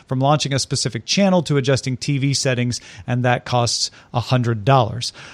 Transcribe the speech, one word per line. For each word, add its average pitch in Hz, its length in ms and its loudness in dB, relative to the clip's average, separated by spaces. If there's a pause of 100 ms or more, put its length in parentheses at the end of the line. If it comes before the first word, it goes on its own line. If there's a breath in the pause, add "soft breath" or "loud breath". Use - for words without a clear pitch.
from 131 140 -4
launching 143 320 2
a 139 60 0
specific 120 480 -4
channel 185 380 2
to 147 120 0
adjusting 131 400 0
T 143 220 -2
V 135 160 0
settings, 123 460 -2 (260 loud breath)
and 123 180 0
that 123 220 0
costs - 440 0 (220 loud breath)
a 120 80 -2
hundred 117 440 0
dollars. 123 480 2 (220 loud breath)